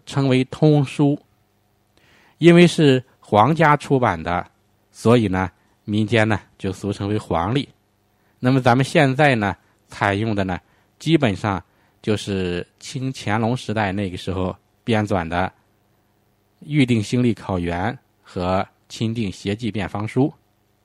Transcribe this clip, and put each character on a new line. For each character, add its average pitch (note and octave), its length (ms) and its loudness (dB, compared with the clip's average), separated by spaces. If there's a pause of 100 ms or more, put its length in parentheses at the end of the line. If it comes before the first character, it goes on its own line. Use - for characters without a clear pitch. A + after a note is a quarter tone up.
称 C#3 220 -2
为 B2+ 180 2
通 D3 400 2
书。 C#3+ 340 0 (1160)
因 E3+ 160 8
为 F3 140 8
是 C#3 360 4 (160)
皇 A2+ 360 2
家 D3+ 200 4
出 C#3 240 0
版 G2 220 0
的， E2+ 240 -4 (460)
所 A#2 260 4
以 A2 100 2
呢， F#2 220 -2 (360)
民 G#2+ 200 -2
间 A2 220 2
呢， G#2+ 120 -2 (200)
就 G2 120 -6
俗 G2+ 220 -6
称 G2+ 160 -6
为 G#2+ 80 -2
黄 F#2 380 -4
历。 C#3+ 120 -4 (680)
那 B2+ 140 0
么 C3+ 100 2
咱 B2 140 4
们 C3 100 2
现 C#3 300 2
在 C#3+ 180 4
呢， G#2 220 -2 (320)
采 G2+ 260 0
用 G#2+ 220 -2
的 G2 80 -2
呢， F#2 160 -4 (400)
基 D#3+ 180 0
本 A#2+ 180 0
上 F#2+ 280 -4 (360)
就 G#2+ 160 -2
是 F#2 520 -6 (120)
清 C3 320 -10
乾 A2 300 -4
隆 A#2 160 -2
时 - 160 -10
代 G#2 180 -2
那 G2+ 160 -6
个 F2+ 100 -10
时 - 140 -8
候 F#2 240 -4 (280)
编 G#2+ 200 0
纂 G2 240 -2
的 F2 200 -4 (1120)
《预 D3 260 0
定 A#2 160 2
兴 B2 220 -2
历 A#2+ 100 0
考 G2 240 -6
原》 F2 340 -4 (300)
和 F#2 400 -4 (260)
《钦 A2+ 280 -6
定 G#2+ 160 -4
协 G2+ 240 -6
记 A2+ 160 -6
变 F#2+ 180 -6
方 G#2 180 -6
书》。 - 180 0 (600)